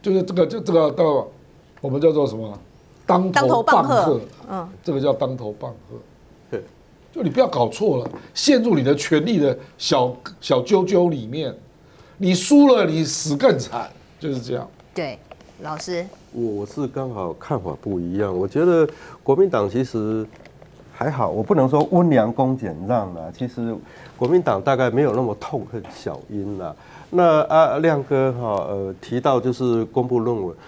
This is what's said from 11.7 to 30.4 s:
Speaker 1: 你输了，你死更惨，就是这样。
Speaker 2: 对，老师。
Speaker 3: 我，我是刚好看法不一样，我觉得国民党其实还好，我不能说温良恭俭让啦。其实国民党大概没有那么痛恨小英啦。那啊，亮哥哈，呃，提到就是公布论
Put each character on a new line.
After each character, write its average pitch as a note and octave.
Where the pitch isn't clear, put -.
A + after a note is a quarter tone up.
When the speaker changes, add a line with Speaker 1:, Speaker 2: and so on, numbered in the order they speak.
Speaker 1:
你 F#3
输 C#4+
了， A3
你 D#3+
死 C#3+
更 G#3+
惨， A#2+
就 D3
是 B2+
这 B2
样。 B2
Speaker 2:
对， C#3+
老 D3+
师。 F3
Speaker 3:
我， A#2+
我 G#2
是 C#3
刚 C3
好 F#2
看 -
法 F2
不 F#2+
一 F2
样， G2
我 F#2+
觉 D3
得 E3
国 C#3
民 F#3+
党 G#2
其 A#2+
实 A2
还 -
好， B2
我 F#2
不 F#3+
能 C3
说 D3+
温 F3
良 A#2
恭 C3
俭 G2
让 G#2
啦。 D#2+
其 B2
实 A#2
国 B2
民 F3
党 G#2+
大 C3+
概 B2
没 C3
有 A#2+
那 B2+
么 G#2+
痛 -
恨 A2
小 D2
英 G2+
啦。 E2
那 E3+
啊， D#3
亮 D#3
哥 C3
哈， G#2+
呃， G2
提 A#2+
到 C3+
就 A#2+
是 A#2
公 B2
布 B2
论 A2+